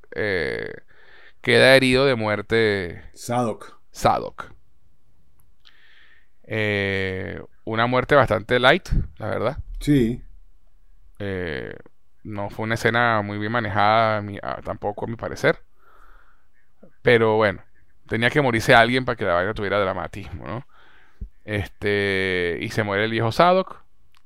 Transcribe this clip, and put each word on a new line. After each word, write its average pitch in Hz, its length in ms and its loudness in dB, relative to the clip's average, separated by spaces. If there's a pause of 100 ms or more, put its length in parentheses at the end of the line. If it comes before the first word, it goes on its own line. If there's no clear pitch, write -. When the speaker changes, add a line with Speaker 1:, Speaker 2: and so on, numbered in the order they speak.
(140)
Speaker 1:
eh, 71 600 -4 (680)
queda 123 340 8
herido 127 300 6
de 135 100 2
muerte 104 880 0 (100)
Speaker 2:
Sadok. - 640 -6 (120)
Speaker 1:
Sadok. - 600 -2 (1900)
Eh, 98 1000 -4 (220)
una 110 240 0
muerte 127 280 2
bastante 113 440 4
light, 139 300 4 (280)
la 110 100 -8
verdad. 101 300 -2 (220)
Speaker 2:
Sí. 131 420 2 (1000)
Speaker 1:
Eh, 85 560 -8 (480)
no 101 260 -8
fue - 160 -8
una 113 100 -2
escena 117 480 2
muy 104 140 -6
bien 107 140 -4
manejada, 107 720 2
mi-, 101 220 -8
ah, 65 200 -6
tampoco 101 420 -6
a - 20 -8
mi 117 80 -6
parecer. 107 440 -2 (1400)
Pero 113 360 4
bueno, 101 240 0 (460)
tenía 117 220 0
que 151 120 0
morirse 123 320 4
alguien 123 320 6
para 123 100 -4
que 110 100 -6
la 90 80 2
vaina 90 200 2
tuviera 104 260 -2
dramatismo, 92 680 -6
¿no? 110 200 -10 (800)
Este, 95 1160 -2
y 107 80 -6
se 110 140 -2
muere 101 220 0
el 113 60 -4
viejo 113 200 -2
Sadok. 180 520 2 (420)